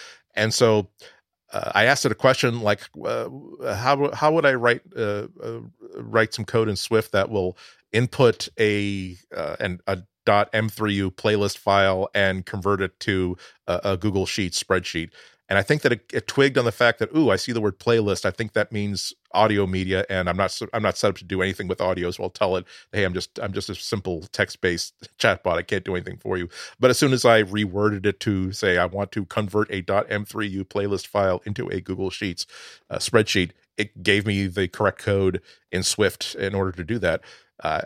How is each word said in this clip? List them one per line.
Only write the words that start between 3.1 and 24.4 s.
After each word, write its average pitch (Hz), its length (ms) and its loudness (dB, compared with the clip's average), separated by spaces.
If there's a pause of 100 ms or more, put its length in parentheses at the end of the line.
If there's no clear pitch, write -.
how, 139 380 2
how 151 200 2
would 160 120 2
I 139 80 6
write, 120 300 2 (120)
uh, 104 340 -4 (140)
uh, 117 180 -10 (360)
write 113 380 0
some 113 100 -6
code 113 240 0
in 101 80 -2
Swift - 360 0
that 98 180 0
will 92 260 -2 (340)
input 120 580 2 (120)
a, 101 560 0 (180)
uh, 80 240 -6
an, 92 280 -6
a 92 160 -2 (240)
dot 104 260 4
M 110 160 0
three 107 260 -2
U 98 160 0
playlist 104 460 0
file 98 580 2
and 95 300 2
convert 98 380 -2
it - 180 -6
to 92 380 0 (280)
a, 87 180 0
a 98 120 0
Google 95 300 -2
Sheets - 360 -4
spreadsheet? 87 460 -2 (420)
And 98 80 2
I 98 40 4
think 151 180 0
that 123 120 2
it, 110 200 -4
it 123 140 -4
twigged 139 320 2
on 120 80 2
the 113 60 0
fact 120 260 2
that, 110 180 -2
ooh, 147 140 4
I 95 60 4
see - 160 -4
the 113 100 -2
word 104 160 -2
playlist. 107 480 2
I - 40 -2
think 110 220 -6
that 104 180 -2
means 101 440 -6 (180)
audio 101 340 4
media, 92 440 0
and 92 180 -2
I'm 87 80 0
not 98 140 2
s-, - 120 -10 (120)
I'm 110 80 -2
not 98 160 0
set 110 100 2
up 92 80 -2
to - 80 -18
do 90 160 -4
anything 95 280 -2
with 90 120 -4
audio, 90 300 -2
so 98 140 -8
I'll 92 40 -4
tell 92 280 0
it, 90 100 -4 (260)
"Hey, 101 120 0
I'm 90 100 0
just, - 260 -8
I'm 98 140 -6
just 101 160 -6
a 98 40 -8
simple 92 580 -6
text-based - 600 -2 (160)